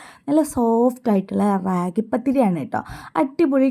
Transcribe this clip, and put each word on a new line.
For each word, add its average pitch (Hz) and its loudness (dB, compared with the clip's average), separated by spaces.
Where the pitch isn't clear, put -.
നല്ല 294 4
സോഫ്റ്റ് 240 2
ആയിട്ടുള്ള 196 0
റാഗി 180 -2
പത്തിരിയാണ് 240 0
കേട്ടോ. 113 -6
അടിപൊളി 269 2